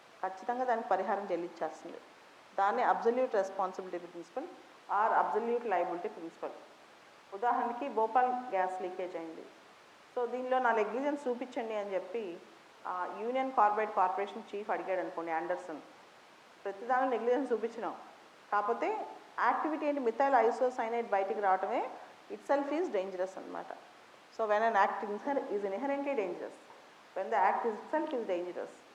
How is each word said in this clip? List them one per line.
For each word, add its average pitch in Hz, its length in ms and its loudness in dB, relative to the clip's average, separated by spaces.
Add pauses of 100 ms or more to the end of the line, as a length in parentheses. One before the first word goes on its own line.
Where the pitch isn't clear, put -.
(220)
ఖచ్చితంగా 240 420 -2
దానికి 226 240 0
పరిహారం 196 440 0
చెల్లించాల్సిందే. 170 640 -6 (600)
దాన్ని 214 260 4
అబ్సల్యూట్ 247 520 4
రెస్పాన్సిబిలిటీ 185 680 -2
ప్రిన్సిపల్ 170 420 -10 (500)
or 220 160 4
అబ్సల్యూట్ 233 520 2
లయబిలిటీ 175 420 0
ప్రిన్సిపల్. 165 480 -10 (800)
ఉదాహరణకి 240 560 -2
భోపాల్ 220 380 4
గ్యాస్ 202 540 -2
లీకేజ్ 180 340 -6
అయింది. 165 300 -10 (720)
So, 240 80 0
దీనిలో 254 340 0
నా 240 120 4
నెగ్లిజెన్స్ 247 560 0
చూపించండి 240 480 -4
అని 202 180 -4
చెప్పి, 185 460 -4 (480)
ఆ, 180 320 -4
యూనియన్ 262 320 0
కార్బైడ్ 214 420 4
కార్పొరేషన్ 202 500 0 (120)
చీఫ్ 208 140 -6
అడిగాడు 180 300 -2
అనుకోండి, 165 320 -4
ఆండర్సన్, 170 500 -4 (840)
ప్రతిదానిలో 254 460 0
నెగ్లిజెన్స్ 247 420 2
చూపించినాం, 220 440 -2 (560)
కాకపోతే 233 560 0 (320)
యాక్టివిటీ 302 460 2
ఏంటి, 285 160 2
మిథైల్ 254 340 4
ఐసోసైనైడ్ 233 760 2
బయటికి 196 300 2
రావటమే 208 520 2 (420)
itself 285 360 0
is 311 160 0
dangerous 190 520 -2
అన్నమాట. 175 280 -10 (680)
So, 226 120 0
when 208 180 4
an 226 120 4 (100)
act 208 240 0
inher-, 269 380 -2
is 202 180 -2
inherently 277 500 -2
dangerous, 175 420 -4 (600)
when 196 120 -4
the 214 120 4 (100)
act - 140 0
itself 302 460 -2
is 240 140 -2
dangerous, 175 480 -4 (220)